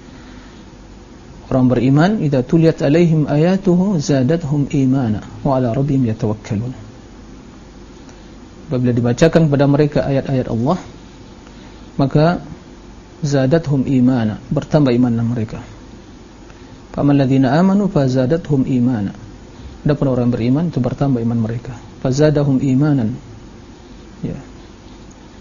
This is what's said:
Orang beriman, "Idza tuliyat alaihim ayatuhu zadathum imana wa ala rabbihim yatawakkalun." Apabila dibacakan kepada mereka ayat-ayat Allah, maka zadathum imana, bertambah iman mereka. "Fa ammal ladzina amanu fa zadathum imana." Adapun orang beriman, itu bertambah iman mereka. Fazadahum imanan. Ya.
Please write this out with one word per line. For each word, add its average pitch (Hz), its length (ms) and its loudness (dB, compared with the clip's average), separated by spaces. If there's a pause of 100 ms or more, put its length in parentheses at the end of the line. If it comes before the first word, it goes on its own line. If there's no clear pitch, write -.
(1500)
Orang 127 160 4
beriman, 143 560 2
"Idza 135 240 0
tuliyat 160 320 2
alaihim 156 480 2
ayatuhu 180 720 0
zadathum 143 720 0
imana 131 480 0 (240)
wa 131 160 0
ala 117 160 0
rabbihim 135 320 0
yatawakkalun." 107 640 -4 (2000)
Apabila 123 240 0
dibacakan 147 560 2
kepada 139 160 2
mereka 143 400 2
ayat-ayat 135 400 -2
Allah, 127 320 -2 (1200)
maka 151 400 2 (800)
zadathum 139 640 0
imana, 123 640 0
bertambah 135 480 2
iman 123 160 2 (160)
mereka. 117 320 -6 (1400)
"Fa - 80 -4
ammal 143 160 4
ladzina 135 400 2
amanu 190 320 2
fa 139 160 0
zadathum 131 560 0
imana." 120 480 0 (680)
Adapun 143 320 0
orang 123 160 0
beriman, 123 400 0
itu 143 80 -6
bertambah 127 480 0
iman 117 160 0
mereka. 113 320 -6 (320)
Fazadahum 139 560 2
imanan. 135 560 0 (1040)
Ya. - 160 -8 (1040)